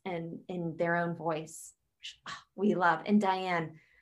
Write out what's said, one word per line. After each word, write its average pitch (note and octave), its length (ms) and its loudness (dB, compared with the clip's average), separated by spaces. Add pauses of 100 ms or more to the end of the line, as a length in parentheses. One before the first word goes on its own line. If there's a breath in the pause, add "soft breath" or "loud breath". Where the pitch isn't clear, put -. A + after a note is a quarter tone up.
and E3+ 340 -6 (100)
in E3+ 280 -4
their E3+ 200 2
own E3+ 200 0
voice, D#3+ 560 -6 (260)
which, - 200 -16 (100)
ah, - 140 -14 (120)
we G3 200 2
love. E3+ 320 4
And G#3 140 6
Diane, F#3 600 0 (220 soft breath)